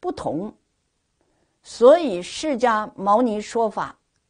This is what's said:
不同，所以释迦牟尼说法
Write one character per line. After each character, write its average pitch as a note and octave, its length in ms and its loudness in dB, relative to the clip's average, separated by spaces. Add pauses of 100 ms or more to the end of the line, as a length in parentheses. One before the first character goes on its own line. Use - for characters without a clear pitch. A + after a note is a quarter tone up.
不 F4+ 100 -6
同， D#3+ 420 -8 (1080)
所 C4 360 6
以 A3 240 -2
释 C#4+ 360 -6
迦 G#3+ 360 -2
牟 G3+ 280 2
尼 G#3+ 180 -2
说 A3+ 300 -4
法 E3+ 280 -10 (320)